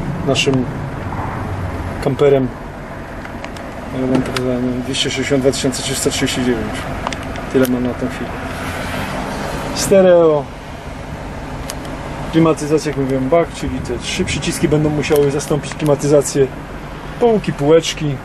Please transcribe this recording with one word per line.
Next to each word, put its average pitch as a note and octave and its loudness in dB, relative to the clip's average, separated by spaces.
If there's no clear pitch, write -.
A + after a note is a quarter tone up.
naszym C3 4
kamperem, C3+ 4
ja C3 0
mam C3 2
pokazane B2+ -2
dwieście C3+ -2
sześćdziesiąt C3+ 0
dwa C3 6
tysiące B2+ -2
trzysta C#3 -2
trzydzieści C3 0
dziewięć. A2 0
Tyle C3 4
mam B2 0
na A#2+ -2
tą B2+ -4
chwilę. - -6
Stereo. E3+ 6
Klimatyzacja, D#3 4
jak C3+ -4
mówiłem, C3 0
bak, E3 4
czyli C3 -4
te B2 -4
trzy - -4
przyciski E3 0
będą D3+ 4
musiały D3 4
zastąpić C#3+ -2
klimatyzację. C#3+ 4
Półki, A3+ 4
półeczki. D3 2